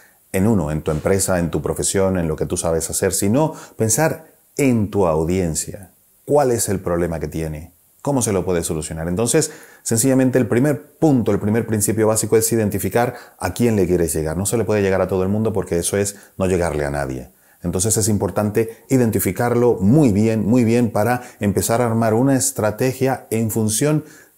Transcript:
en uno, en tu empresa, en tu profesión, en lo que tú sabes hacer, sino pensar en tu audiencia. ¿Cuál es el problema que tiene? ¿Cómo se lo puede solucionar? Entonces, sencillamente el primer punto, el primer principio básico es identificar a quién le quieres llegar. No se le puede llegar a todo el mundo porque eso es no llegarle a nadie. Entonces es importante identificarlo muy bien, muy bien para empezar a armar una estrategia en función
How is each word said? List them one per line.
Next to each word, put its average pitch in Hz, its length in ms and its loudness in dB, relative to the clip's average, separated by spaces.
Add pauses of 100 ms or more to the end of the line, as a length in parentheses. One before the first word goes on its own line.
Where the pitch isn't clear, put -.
(320)
en 98 160 2
uno, 87 240 0
en 78 120 -4
tu 80 80 -2
empresa, 92 460 0
en 82 140 -2
tu 78 100 -4
profesión, 95 560 -2
en 85 120 -2
lo 76 80 -4
que 82 80 -4
tú 76 100 -4
sabes 82 340 -2
hacer, 95 240 -2
sino 139 420 0 (200)
pensar 110 520 -2 (280)
en 120 340 2
tu 101 160 2
audiencia. 85 840 -2 (320)
¿Cuál 139 280 2
es 113 180 -2
el 95 100 -2
problema 85 400 -2
que 78 80 -6
tiene? 78 460 -8 (280)
¿Cómo 139 200 -2
se 110 100 -2
lo 90 140 0
puede 87 180 -2
solucionar? 80 460 -6
Entonces, 120 420 0 (320)
sencillamente 127 560 2
el 107 80 2
primer 131 340 0
punto, 123 520 2
el 98 60 0
primer 107 280 0
principio 107 400 0
básico 110 300 2
es 110 160 2
identificar 107 640 0 (220)
a 92 160 -4
quién 117 220 2
le 95 100 4
quieres 85 280 2
llegar. 78 240 -2
No 98 80 -2
se 123 100 -2
le 113 80 0
puede 107 180 0
llegar 95 200 2
a 92 80 0
todo 95 140 0
el 95 60 0
mundo 110 220 0
porque 92 260 -2
eso 87 200 -2
es 101 180 -2 (220)
no 95 100 0
llegarle 82 380 0
a 71 60 -4
nadie. 65 360 -6 (340)
Entonces 90 360 -2
es 104 100 0
importante 104 800 -2
identificarlo 120 920 2
muy 120 320 4
bien, 110 320 2
muy 120 180 2
bien 113 280 2
para 117 320 0 (180)
empezar 107 400 0
a 123 60 2
armar 113 260 2
una 135 240 2
estrategia 123 920 -2
en 113 200 -2
función 131 540 0 (320)